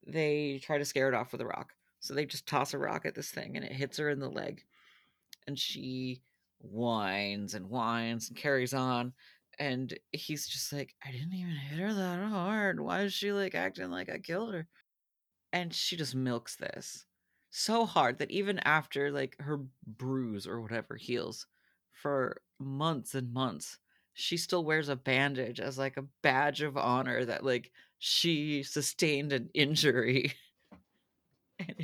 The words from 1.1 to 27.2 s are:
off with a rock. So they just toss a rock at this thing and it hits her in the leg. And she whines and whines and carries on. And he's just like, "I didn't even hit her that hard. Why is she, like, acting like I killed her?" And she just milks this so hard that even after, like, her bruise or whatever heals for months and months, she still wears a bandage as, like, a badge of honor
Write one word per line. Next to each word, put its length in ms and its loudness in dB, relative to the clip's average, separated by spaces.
off 180 0
with 100 -6
a 40 -2
rock. 280 -6
So 140 -8
they 120 0
just 220 -8
toss 260 2
a 40 -4
rock 280 -2
at 100 -4
this 160 -8
thing 240 -8
and 100 -6
it 60 -10
hits 260 -4
her 120 0
in 100 0
the 100 -4
leg. 340 -6
And 100 -4
she 640 -6
whines 920 0
and 160 -8
whines 600 0
and 80 -14
carries 360 2
on. 400 2
And 340 -2
he's 360 -4
just 260 -4
like, 220 -6
"I 60 -10
didn't 220 -4
even 220 -4
hit 240 -6
her 140 0
that 340 0
hard. 520 0
Why 220 0
is 120 0
she, 180 -2
like, 220 0
acting 380 -2
like 180 -6
I 80 -4
killed 360 -4
her?" 140 -6
And 220 -2
she 220 -2
just 200 -2
milks 400 0
this 500 -8
so 340 4
hard 320 4
that 140 -2
even 280 0
after, 520 2
like, 280 -4
her 200 -2
bruise 600 -2
or 120 -4
whatever 360 -4
heals 500 -4
for 500 -2
months 540 0
and 180 -2
months, 460 -2
she 240 -2
still 280 2
wears 240 4
a 60 2
bandage 640 2
as, 180 -4
like, 200 -2
a 100 -6
badge 380 4
of 140 -2
honor 500 2